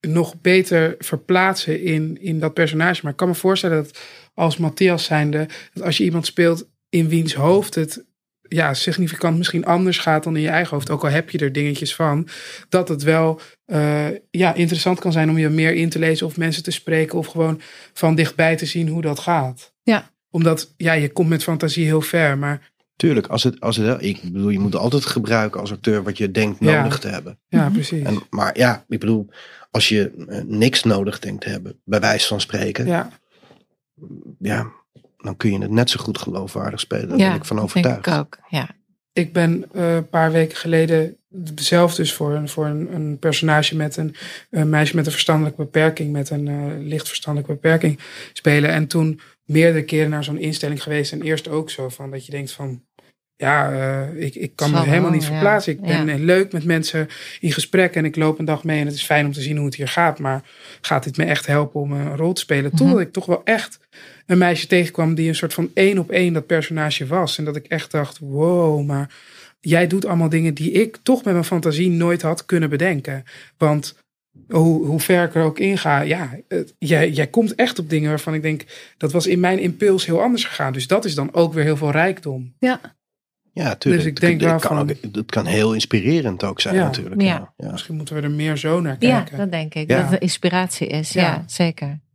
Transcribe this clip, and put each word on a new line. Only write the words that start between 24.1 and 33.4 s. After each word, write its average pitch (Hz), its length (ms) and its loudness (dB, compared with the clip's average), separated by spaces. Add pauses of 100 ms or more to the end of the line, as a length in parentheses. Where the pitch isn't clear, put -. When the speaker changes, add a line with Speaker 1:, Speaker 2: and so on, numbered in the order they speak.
Speaker 3:
bedoel, 95 260 -2
je 101 100 2
moet 98 180 0
altijd 120 300 0
gebruiken 107 540 -2
als 101 120 -8
acteur 104 300 0
wat 98 160 -6
je 101 120 -2
denkt 104 300 -2
Speaker 1:
Ja. 151 220 4
Speaker 3:
nodig 139 160 -2
te 104 100 -8
hebben. 92 300 -10 (100)
Speaker 1:
Ja, 165 160 4
Speaker 2:
Mhm. 143 80 2
Speaker 1:
precies. 156 320 -2
Speaker 3:
En, 110 160 -2 (100)
maar - 280 -2
ja, 123 300 2
ik 104 120 -4
bedoel, 104 280 0 (420)
als 110 180 2
je, 95 400 0
eh, 101 180 -8
niks 110 360 2
nodig 101 360 2
denkt 101 240 -10
te - 60 -8
hebben, 98 360 -10
bij 104 160 0
wijze 107 260 2
van 101 140 -4
spreken, 107 460 -4
Speaker 1:
Ja. 170 240 -2 (1300)